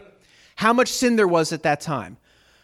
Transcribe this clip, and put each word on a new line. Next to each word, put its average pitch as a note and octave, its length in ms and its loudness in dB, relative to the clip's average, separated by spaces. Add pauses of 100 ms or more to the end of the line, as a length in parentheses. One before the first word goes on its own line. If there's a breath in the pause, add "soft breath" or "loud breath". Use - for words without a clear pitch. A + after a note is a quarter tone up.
(560 soft breath)
How A3 180 2
much A#3+ 160 2
sin A#3+ 260 0
there G#3 120 4
was E3+ 260 0
at D3+ 100 -8
that D3 160 0
time. A#2 380 -10 (460 soft breath)